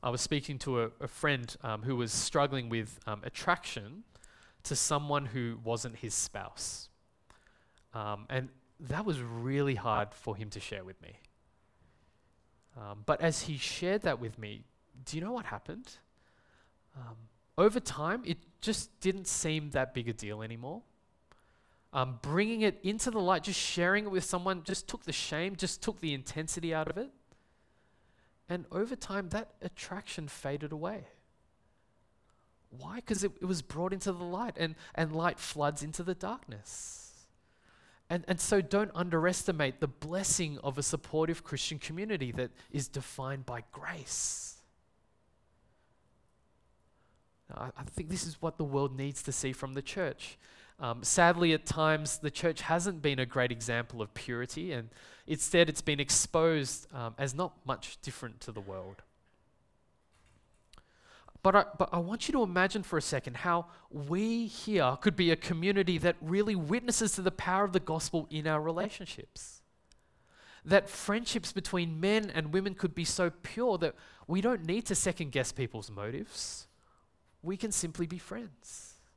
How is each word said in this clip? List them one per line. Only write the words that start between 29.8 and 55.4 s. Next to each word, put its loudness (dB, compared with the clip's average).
faded -6
away. -6
Why? -12
'Cause -2
it, 0
it -6
was 0
brought -4
into -2
the -6
light, -4
and, 0
and 0
light 2
floods 0
into -6
the -2
darkness. -10
And, -2
and 2
so 6
don't 2
underestimate 2
the 0
blessing 0
of -2
a -2
supportive 0
Christian -4
community -4
that -2
is -2
defined -6
by -6
grace. -6
I, -6
I -12
think -8
this -4
is -8
what -2
the 0
world 2
needs -4
to -4
see 0
from -6
the -4
church. -4
Um, -2
sadly, 8
at 2
times, 4
the -2
church 0
hasn't 2
been 4
a 2
great 2
example -2
of -4
purity, -4
and -4
instead 6